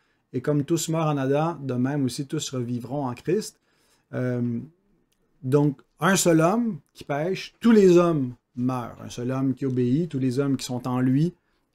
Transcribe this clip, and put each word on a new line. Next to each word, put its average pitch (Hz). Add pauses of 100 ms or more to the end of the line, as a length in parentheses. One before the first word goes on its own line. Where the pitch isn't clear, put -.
(340)
Et 127
comme 147
tous 165
meurent 160
en 147
Adam, 143
de 131
même 131
aussi 131
tous 151
revivront 123
en 120
Christ. - (540)
Euh, 123 (840)
donc, 143 (180)
un 185
seul 160
homme 208 (140)
qui -
pêche, 160
tous 233
les 190
hommes 156 (220)
meurent. 123
Un 107
seul 123
homme 135
qui 139
obéit, 127
tous 139
les 127
hommes 139
qui -
sont 123
en 127
lui 135 (420)